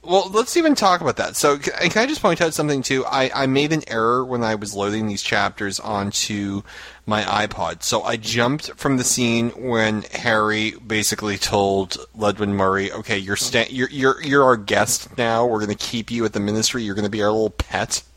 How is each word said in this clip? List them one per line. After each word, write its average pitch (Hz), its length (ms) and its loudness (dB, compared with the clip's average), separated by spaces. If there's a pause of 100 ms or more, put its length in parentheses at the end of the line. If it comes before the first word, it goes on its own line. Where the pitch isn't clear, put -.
well, 185 280 4
let's 226 260 2
even 320 180 6
talk 180 260 4
about 135 160 0
that. - 200 -4
So, 143 220 4
c-, 156 120 -2
can 175 320 0
I 254 40 2
just 294 140 -4
point 175 220 2
out 165 100 2
something, 147 300 0
too? 131 240 0
I, 131 280 0
I 135 120 2
made 143 260 2
an 156 140 0
error 117 380 0
when 123 180 -2
I 110 140 0
was 101 180 -8
loading 104 320 -2
these 98 160 -4
chapters 101 580 -2
onto 101 840 -4 (440)
my 107 160 0
iPod. 95 600 -2
So 113 200 -2
I 113 140 -2
jumped 117 560 -2
from 139 260 -2
the 123 60 -2
scene 117 460 0
when 110 520 0 (100)
Harry 107 600 0 (140)
basically 104 520 -2
told 98 580 0 (220)
Ledwin 104 320 0
Murray, 95 420 0
"Okay, 107 240 -4
you're 98 200 -4
sta-, - 340 0
you're, 131 200 -2
you're, 135 320 0
you're 143 220 4
our 127 140 8
guest 104 580 0
now. 117 300 2
We're 110 140 0
gonna 104 160 -2
keep - 340 -6
you 117 160 0
at 101 80 -4
the 107 60 -2
Ministry. 107 420 0
You're 101 140 -4
gonna 104 120 -2
be 107 140 -2
our 104 80 4
little 110 200 2
pet." - 520 -4 (140)